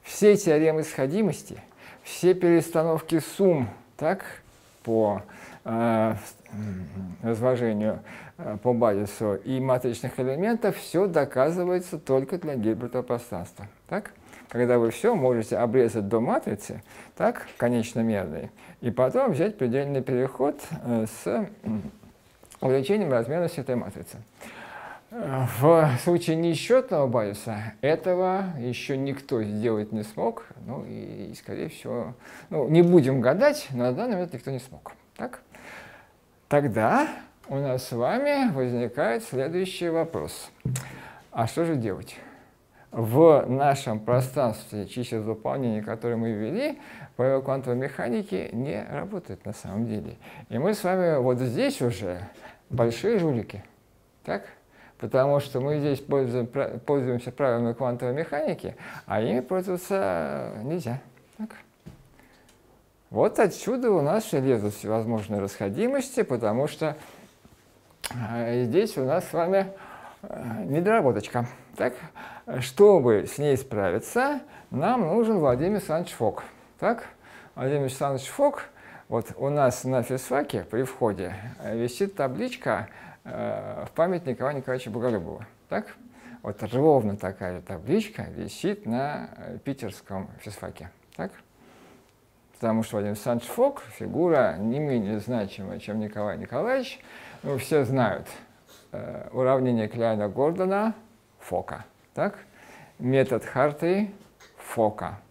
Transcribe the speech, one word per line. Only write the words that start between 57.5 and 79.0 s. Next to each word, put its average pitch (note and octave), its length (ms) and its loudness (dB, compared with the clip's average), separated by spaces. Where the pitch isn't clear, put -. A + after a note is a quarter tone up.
квантовой B2 420 -2
механики, E3 600 -4
а G#2 160 -2
ими D#3 200 0
пользоваться F3+ 1120 -2
нельзя. C3+ 380 -4
Так? A3 120 -8
Вот D#3 300 2
отсюда A#3+ 520 2
у F3 100 6
нас F3 320 0
и D3+ 60 2
лезут A2+ 340 2
всевозможные G#2+ 640 -2
расходимости, G3 840 -2
потому A#2 440 0
что, D3+ 300 -4
э, A#2 520 -2
здесь F3 340 2
у C3+ 80 0
нас D#3+ 240 0
с - 40 -10
вами, F#3 340 2
э, - 420 -8
недоработочка. C#3 800 2
Так? - 180 -2
Чтобы B2 680 8
с - 100 -8
ней C#3+ 180 4
справиться, A2+ 840 0
нам G3 300 0
нужен G#3+ 360 2
Владимир D3+ 380 4
Александрович F3 400 -2
Фок. - 280 0
Так? A#3 260 -2
Владимир C#3 280 0
Александрович C3+ 460 -2
Фок, C#4+ 340 0